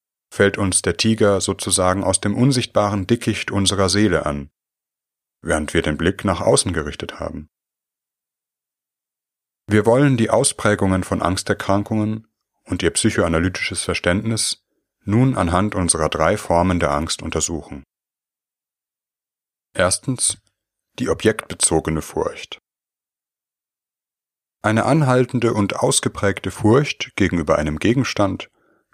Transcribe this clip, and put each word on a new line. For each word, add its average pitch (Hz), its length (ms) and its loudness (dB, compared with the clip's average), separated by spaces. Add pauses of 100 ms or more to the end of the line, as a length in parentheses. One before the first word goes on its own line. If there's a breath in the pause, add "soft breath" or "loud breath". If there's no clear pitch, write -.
(300)
fällt 101 280 2
uns 95 240 0
der 90 160 -2
Tiger 107 420 2
sozusagen 92 640 0
aus 92 160 0
dem 104 160 -2
unsichtbaren 107 720 2
Dickicht - 440 -2
unserer 98 360 2
Seele 90 380 2
an, 73 240 -6 (920)
während 76 320 -2
wir 85 80 2
den 76 160 -2
Blick 85 280 -2
nach 92 160 -2
außen 120 320 2
gerichtet 76 460 -8
haben. 78 300 -10 (2250)
Wir 104 180 4
wollen 131 320 4
die 113 120 2
Ausprägungen 98 720 2
von - 180 -4
Angsterkrankungen 104 1080 -2 (380)
und 90 180 -6
ihr 85 80 0
psychoanalytisches 90 920 0
Verständnis 98 840 -2 (400)
nun 123 320 2
anhand 92 380 0
unserer 82 340 0
drei 80 280 2
Formen 87 420 2
der 76 120 0
Angst 78 300 -4
untersuchen. 76 640 -6 (1900)
Erstens, - 600 -2 (640)
die 240 100 -2
objektbezogene - 920 0
Furcht. - 580 -8 (2000)
Eine 113 240 0
anhaltende 127 680 2
und 101 220 0
ausgeprägte - 760 -2
Furcht - 640 2
gegenüber 82 420 0
einem 76 220 -2
Gegenstand, 107 720 -2 (440)